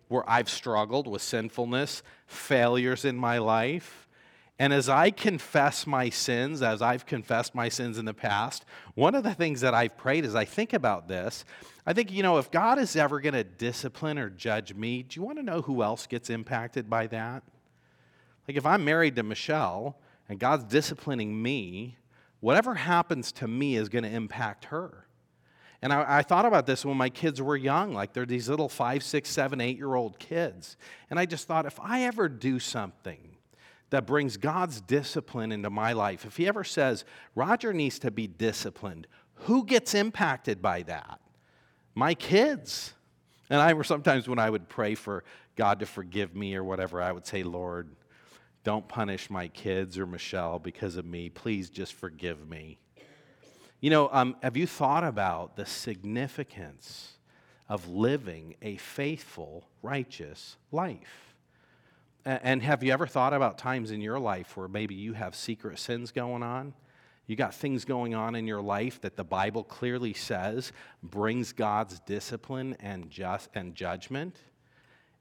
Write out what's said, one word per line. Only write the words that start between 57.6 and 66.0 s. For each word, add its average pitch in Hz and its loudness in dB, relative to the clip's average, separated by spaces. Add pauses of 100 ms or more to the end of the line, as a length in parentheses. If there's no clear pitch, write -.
of 95 -6
living 92 -2
a 101 -10
faithful, 87 -10 (140)
righteous 113 -8 (160)
life? - -8 (880)
A-, 131 -2
and 131 4
have 135 2
you 131 4
ever 131 4
thought 135 2
about 131 2
times 127 -4
in 107 -6
your 107 -4
life 101 -4
where 95 -8
maybe 101 -4
you 104 -8
have 104 -8
secret 107 -8
sins 120 -6